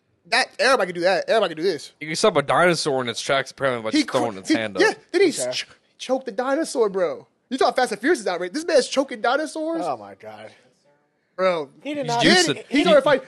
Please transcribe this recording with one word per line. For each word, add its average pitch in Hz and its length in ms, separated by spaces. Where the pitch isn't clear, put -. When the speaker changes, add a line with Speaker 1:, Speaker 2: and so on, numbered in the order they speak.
Speaker 1:
that, 226 220
everybody 208 340
can - 20
do 175 80
that. 180 260
Everybody 196 260
can 156 100
do 196 60
this. 147 300
Speaker 2:
You 151 60
can 160 100
stop 202 200
a 143 60
dinosaur 139 600
in 120 80
its 107 100
tracks 135 300
apparently 127 320
by 110 80
Speaker 1:
He 294 120
Speaker 2:
just - 100
throwing 120 200
Speaker 1:
cro-, 95 80
Speaker 2:
its - 80
Speaker 1:
he, 320 60
Speaker 2:
hand 107 260
Speaker 1:
yeah, 415 80
Speaker 2:
up. - 80
Speaker 1:
then 359 100
he 359 60
Speaker 3:
Okay. 127 240
Speaker 1:
ch-, - 140
choked 262 280
the 240 60
dinosaur, 262 560
bro. 175 380
You 254 80
thought 330 180
Fast 254 160
and 196 80
Furious 285 200
is 196 60
outrageous? 180 280
This 320 120
man's 302 220
choking 262 320
dinosaurs? 311 640
Speaker 3:
Oh, 135 140
my 101 160
God. 107 360
Speaker 1:
Bro. 175 320
Speaker 3:
He 285 120
did 277 120
Speaker 2:
You 247 60
Speaker 3:
not. 233 100
Speaker 2:
said 349 240
Speaker 3:
He 156 80
did, - 160
Speaker 1:
You 294 140
know 359 80
what 294 60
I 285 200
find? - 20
Speaker 3:
he - 80